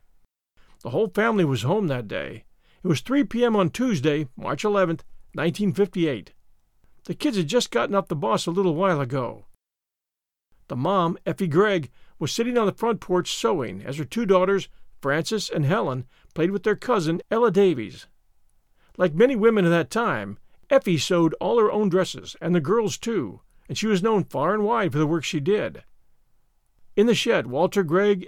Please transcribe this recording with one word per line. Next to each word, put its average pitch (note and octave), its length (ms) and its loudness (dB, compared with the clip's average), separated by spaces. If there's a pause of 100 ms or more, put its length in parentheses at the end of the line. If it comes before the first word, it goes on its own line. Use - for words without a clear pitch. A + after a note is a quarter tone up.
(840)
The - 60 -10
whole F3+ 180 0
family G3+ 380 2
was C3 160 0
home F3+ 260 0
that B2 220 -4
day. F#2 340 -8 (400)
It F#3 60 -2
was D3 100 0
three C#4 240 0
P A#3 220 0
M A3+ 100 2
on F#3 140 2
Tuesday, D#3 680 0
March C#3+ 300 -6
eleventh, F#3+ 400 0 (280)
nineteen F3 380 -2
fifty-eight. D#3+ 640 -2 (720)
The F3 80 -8
kids C4 240 -2
had E3 100 0
just A#3+ 240 0
gotten - 240 -2
off G3 140 -2
the D#3+ 80 -4
bus G3+ 300 -2
a E3+ 40 -2
little F3 240 0
while F3 240 0
ago. A#2+ 460 -6 (1200)
The C3+ 80 -10
mom, E3+ 500 0
Effie F#3 220 -2
Gregg, F3 440 2 (280)
was D3+ 140 -4
sitting A#3+ 240 -2
on A3 80 2
the F#3 80 0
front A3+ 260 -2
porch F3+ 340 -2
sewing B2 480 -2
as C3+ 140 -10
her D3+ 80 -6
two A3 220 -4
daughters, F#3+ 420 2 (340)
Frances E3 480 -2
and D#3+ 140 -2
Helen, C#3 400 0 (300)
played E3+ 180 0
with G3 120 -4
their G#3 120 2
cousin, E3+ 460 0 (100)
Ella A#3 180 4
Davies. D#3 580 0 (920)
Like F3 160 2
many A#3 240 4
women G#3+ 260 4
of E3+ 80 4
that E3 180 2
time, A#2+ 480 -4 (300)
Effie A3 300 4
sewed E3 380 2
all A3+ 240 0
her G#3+ 120 4
own G#3+ 180 0
dresses, - 520 -2
and E3+ 140 0
the F3 40 2
girls F#3+ 380 0
too, E3 440 -6 (280)
and C3+ 80 -8
she G3+ 80 -4
was G3+ 160 2
known G#3+ 220 2
far D3 280 -2
and G#3+ 120 0
wide G#3 280 0
for C#3 60 -2
the D#3 80 2
work D#3 180 -2
she - 160 -4
did. C#3 440 -2 (1120)
In G#3 100 6
the A#3+ 80 4
shed, F#3 320 0
Walter F3 380 0
Gregg F#3 440 2